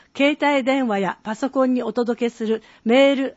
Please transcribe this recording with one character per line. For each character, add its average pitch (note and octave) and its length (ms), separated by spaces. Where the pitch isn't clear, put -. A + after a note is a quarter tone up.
携 C#4+ 260
帯 C#4+ 220
電 C4 240
話 G3+ 120
や F#3+ 240
パ G#3+ 120
ソ C4 140
コ C4 160
ン B3+ 80
に A#3+ 100
お A3+ 80
届 A#3 360
け - 20
す A3+ 180
る A3 160
メ C4+ 260
ー C#4 40
ル C4 220